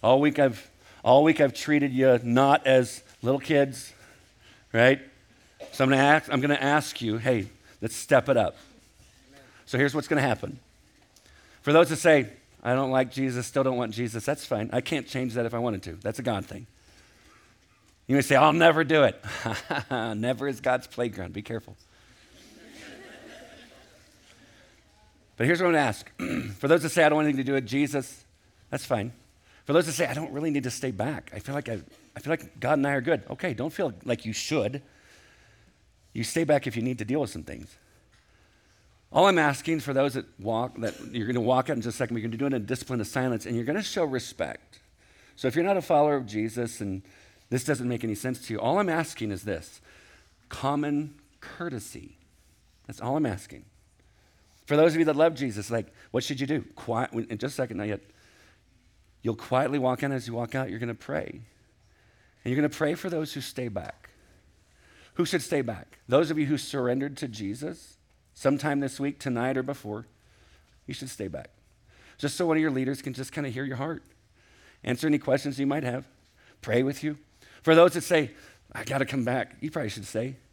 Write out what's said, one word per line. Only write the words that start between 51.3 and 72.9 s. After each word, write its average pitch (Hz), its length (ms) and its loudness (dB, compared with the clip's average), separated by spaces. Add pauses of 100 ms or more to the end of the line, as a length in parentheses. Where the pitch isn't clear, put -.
courtesy. - 760 -12 (720)
That's - 140 -16
all 127 160 -4
I'm 156 100 0
asking. 92 400 -8 (1000)
For 147 120 0
those 156 180 6
of 165 40 -2
you 165 80 4
that 151 100 2
love 160 180 4
Jesus, 120 360 -6
like, 113 180 -4 (220)
what 127 140 -2
should 135 160 -6
you 139 60 -2
do? 143 160 -2 (120)
Quiet, 117 380 -4
in 113 240 -6
just 135 180 -6
a - 20 -10
second, 117 200 -4
not 101 120 -4
yet. 101 120 -6 (1200)
You'll 113 160 -4
quietly 135 420 -2
walk 127 240 0
in. 139 100 -2
As 127 140 -6
you 120 60 -10
walk 117 220 -6
out, 131 160 -4
you're 104 80 -8
gonna 117 160 -6
pray. - 480 -8 (1000)
And 120 80 -2
you're 131 40 0
gonna 147 140 2
pray 151 240 -2
for 180 160 -8
those 160 240 -6
who 135 80 -8
stay 123 260 -8
back. 95 400 -10 (1080)
Who 170 120 0
should 165 160 -2
stay 147 180 -2
back? 113 380 -8 (100)
Those 147 220 4
of 156 80 -2
you 151 80 0
who 143 100 0
surrendered 135 640 -4
to 131 100 -8
Jesus 117 720 -10 (360)
sometime 143 460 0
this 135 180 -4
week, 143 200 -4
tonight 127 380 -2
or 131 60 -2
before, 113 440 -8 (800)
you 139 80 -10
should 131 160 -12
stay 98 180 -8
back. 73 220 -12 (680)
Just 143 180 -4
so 180 100 0
one 160 100 2
of 156 40 2
your 156 100 2
leaders 131 320 -2